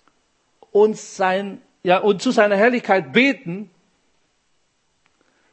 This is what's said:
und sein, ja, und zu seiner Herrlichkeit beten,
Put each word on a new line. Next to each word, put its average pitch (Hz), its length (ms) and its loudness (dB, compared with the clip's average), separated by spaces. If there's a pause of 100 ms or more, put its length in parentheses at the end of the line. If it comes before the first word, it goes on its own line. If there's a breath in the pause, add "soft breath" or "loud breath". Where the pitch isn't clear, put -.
(720)
und 214 240 2
sein, 190 680 -6 (220)
ja, 180 140 2
und 202 220 0
zu 254 120 -2
seiner 208 240 2
Herrlichkeit 196 560 0
beten, 214 580 -2 (1800)